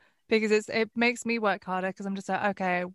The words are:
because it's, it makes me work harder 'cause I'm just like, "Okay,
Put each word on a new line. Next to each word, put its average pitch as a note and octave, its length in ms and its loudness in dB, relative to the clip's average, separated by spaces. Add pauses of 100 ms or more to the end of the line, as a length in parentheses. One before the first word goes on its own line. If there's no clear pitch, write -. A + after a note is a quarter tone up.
(280)
because A3 220 2
it's, G#3+ 180 4
it A3+ 280 0
makes A#3 300 0
me A#3 120 0
work G3+ 260 0
harder F#3 280 -2
'cause G3 140 -10
I'm G3 100 -4
just G3 120 -8
like, F#3+ 240 0
"Okay, F3+ 320 -2 (100)